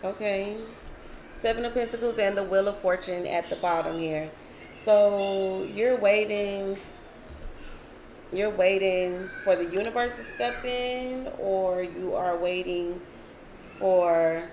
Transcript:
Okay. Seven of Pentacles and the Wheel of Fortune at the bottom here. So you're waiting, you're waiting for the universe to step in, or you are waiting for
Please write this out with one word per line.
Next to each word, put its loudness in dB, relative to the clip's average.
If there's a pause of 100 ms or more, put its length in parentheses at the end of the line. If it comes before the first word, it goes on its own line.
Okay. -4 (800)
Seven 0
of -6
Pentacles -2
and 2
the 0
Wheel 2
of -4
Fortune 0
at -2
the -6
bottom 0
here. -4 (540)
So 4
you're 4
waiting, 2 (1500)
you're 0
waiting 2 (140)
for 6
the 0
universe -2
to -12
step -4
in, -4 (100)
or 0
you -4
are 0
waiting -2 (800)
for 4